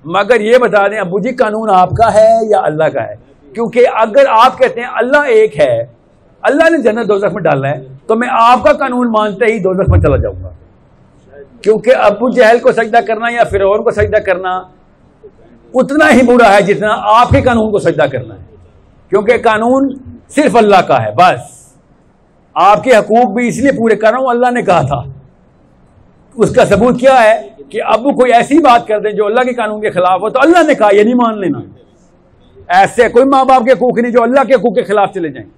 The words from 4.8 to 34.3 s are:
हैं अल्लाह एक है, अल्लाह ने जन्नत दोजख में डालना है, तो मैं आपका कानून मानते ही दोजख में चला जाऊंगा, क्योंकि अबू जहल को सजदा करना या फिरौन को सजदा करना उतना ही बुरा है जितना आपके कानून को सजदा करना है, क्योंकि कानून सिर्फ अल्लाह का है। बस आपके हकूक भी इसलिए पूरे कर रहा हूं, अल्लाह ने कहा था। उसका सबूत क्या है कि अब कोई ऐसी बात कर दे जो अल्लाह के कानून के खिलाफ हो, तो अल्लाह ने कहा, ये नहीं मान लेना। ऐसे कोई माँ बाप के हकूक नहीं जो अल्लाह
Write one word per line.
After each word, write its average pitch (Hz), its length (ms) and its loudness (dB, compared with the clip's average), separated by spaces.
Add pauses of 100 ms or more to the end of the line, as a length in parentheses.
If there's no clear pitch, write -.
हैं 247 80 -10 (100)
अल्लाह 285 340 0
एक 214 240 2
है, 135 180 0 (680)
अल्लाह 302 280 2
ने 330 100 0
जन्नत 226 260 -2
दोजख 202 280 -2
में 202 100 -8
डालना 139 240 -4
है, 147 120 -6 (280)
तो 226 80 0
मैं 240 140 -4
आपका 240 440 2
कानून 247 360 -4
मानते 214 360 -2
ही 220 140 -2
दोजख 185 300 -2
में - 100 2
चला 151 180 0
जाऊंगा, 92 340 -8 (1080)
क्योंकि 214 280 0
अबू 214 400 0
जहल 220 280 2
को 240 140 2
सजदा 226 300 0
करना 220 260 -6
या 233 180 -2
फिरौन 196 360 -2
को 233 80 0
सजदा 208 320 -2
करना 185 300 -4 (1200)
उतना 277 340 0
ही 254 140 4
बुरा 240 260 4
है 202 140 4
जितना 196 300 -2 (200)
आपके 247 300 2
कानून 226 300 0
को 202 80 -2
सजदा 160 260 0
करना 120 280 -8
है, - 60 -20 (720)
क्योंकि 214 280 0
कानून 233 480 0 (420)
सिर्फ - 260 0
अल्लाह 202 260 4
का 139 160 0
है। 107 160 -4
बस 170 380 0 (1040)
आपके 202 360 2
हकूक 214 440 2
भी 240 120 -2
इसलिए 220 240 0
पूरे 220 240 0
कर 220 140 2
रहा 254 100 -4
हूं, 262 100 -2
अल्लाह 240 200 0
ने 247 120 -4
कहा 170 200 0
था। 131 220 -6 (1300)
उसका 226 300 2
सबूत 226 340 0
क्या 262 180 4
है 220 180 4 (360)
कि 208 60 -8 (100)
अब 226 280 0
कोई 247 160 2
ऐसी 233 280 2
बात 240 280 2
कर 214 120 -2
दे 208 120 -4
जो 202 120 -2
अल्लाह 233 200 0
के 247 100 -4
कानून 214 260 -6
के 214 100 -4
खिलाफ 180 320 0
हो, 214 80 -4
तो 254 100 -2
अल्लाह 330 220 4
ने 302 120 2
कहा, 208 160 2
ये 208 140 4
नहीं 247 120 0
मान 220 240 -2
लेना। 143 220 -6 (1120)
ऐसे 196 340 2
कोई 247 180 2
माँ 269 200 2
बाप 262 180 2
के 262 80 2
हकूक 233 260 0
नहीं 240 140 -4
जो 240 100 2
अल्लाह 254 220 0